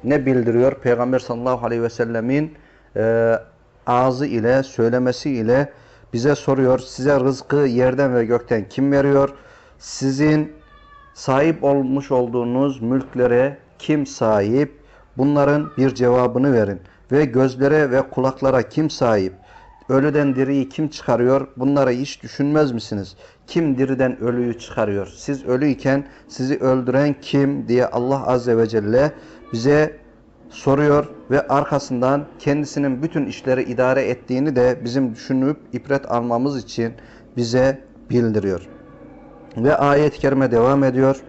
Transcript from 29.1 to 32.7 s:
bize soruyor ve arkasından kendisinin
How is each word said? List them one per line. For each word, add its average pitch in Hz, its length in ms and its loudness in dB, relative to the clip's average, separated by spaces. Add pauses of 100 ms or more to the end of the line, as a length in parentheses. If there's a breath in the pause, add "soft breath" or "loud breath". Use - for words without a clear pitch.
bize 147 440 2 (520)
soruyor 147 560 2 (260)
ve 139 160 0
arkasından 139 800 0 (140)
kendisinin 143 640 -2